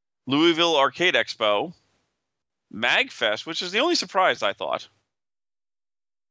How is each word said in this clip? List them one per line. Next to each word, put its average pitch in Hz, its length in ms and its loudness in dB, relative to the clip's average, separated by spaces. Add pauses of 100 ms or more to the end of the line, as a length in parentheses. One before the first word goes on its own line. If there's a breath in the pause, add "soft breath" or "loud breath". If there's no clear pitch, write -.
(260)
Louisville 160 500 2
Arcade 143 380 2
Expo, 113 580 0 (1000)
Magfest, 123 760 -2
which 165 160 -8
is 180 100 -8
the 214 80 0
only 339 140 0
surprise, 185 480 0
I 101 100 0
thought, 73 360 -6 (1400)